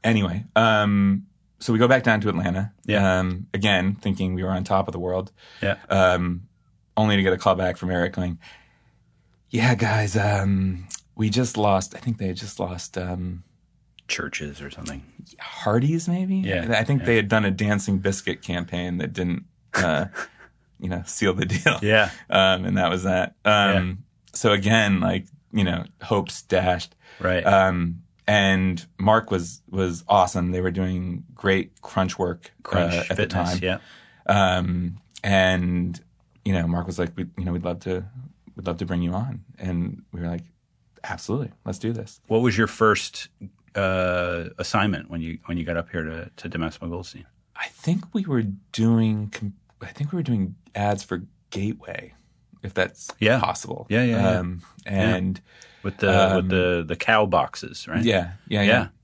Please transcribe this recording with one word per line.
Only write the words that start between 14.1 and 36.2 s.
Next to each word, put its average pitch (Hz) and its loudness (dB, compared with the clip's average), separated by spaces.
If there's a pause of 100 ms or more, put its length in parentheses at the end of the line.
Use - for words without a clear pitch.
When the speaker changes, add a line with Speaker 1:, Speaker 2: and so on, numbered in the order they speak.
Speaker 2:
or 69 -14
something. 67 -12 (380)
Speaker 1:
Hardee's, 143 0
maybe? 185 0
Speaker 2:
Yeah, 110 0
Speaker 1:
I 117 2
think 139 2
Speaker 2:
yeah. - -8
Speaker 1:
they 120 4
had 107 2
done 110 4
a 98 2
Dancing 101 0
Biscuit 98 -4
campaign 87 -6
that 87 -6
didn't, 90 -4 (280)
uh, 80 0 (360)
<laughs> - -20
you 90 -6
know, 87 -6
seal 95 0
the 95 0
deal. 110 2
Speaker 2:
Yeah. 104 4 (180)
Speaker 1:
Um, 95 4
and 95 0
that 90 2
was 90 -2
that. 92 0 (100)
Um, 101 4
Speaker 2:
Yeah. 92 0 (400)
Speaker 1:
so 110 2
again, 104 4
like, 95 -2 (280)
you 107 2
know, 87 -2 (160)
hopes - -2
dashed. 90 0 (240)
Speaker 2:
Right. 92 0
Speaker 1:
Um, 92 2 (240)
and 95 2 (140)
Mark 107 4
was, 87 -4
was 90 -2
awesome. 95 4
They 90 -2
were 92 0
doing 92 -4 (100)
great - -2
crunch - -2
work, 87 -4 (100)
Speaker 2:
Crunch 87 0
Speaker 1:
uh, 87 0 (120)
at - -2
Speaker 2:
Fitness, 87 0
Speaker 1:
the 90 -2
time. - -
Speaker 2:
yeah. 92 -2 (800)
Speaker 1:
Um, 87 -2 (260)
and, 90 2 (440)